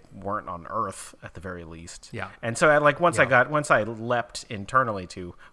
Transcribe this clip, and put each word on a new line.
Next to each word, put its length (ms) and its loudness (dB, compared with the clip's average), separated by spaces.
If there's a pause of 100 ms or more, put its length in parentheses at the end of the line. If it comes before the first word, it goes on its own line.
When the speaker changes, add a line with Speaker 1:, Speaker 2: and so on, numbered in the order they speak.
(120)
Speaker 1:
weren't 360 -6
on 200 -10
Earth 540 -6
at 120 -16
the 60 -14
very 240 -10
least. 480 -16
Speaker 2:
Yeah. 160 -8 (140)
Speaker 1:
And 160 -4
so 100 6
I, 100 8
like, 220 4
once 180 2
I 60 6
Speaker 2:
Yeah. 60 -4
Speaker 1:
got, 200 6
once 200 0
I 140 6
leapt 640 -4
internally 600 0
to, 260 -12 (180)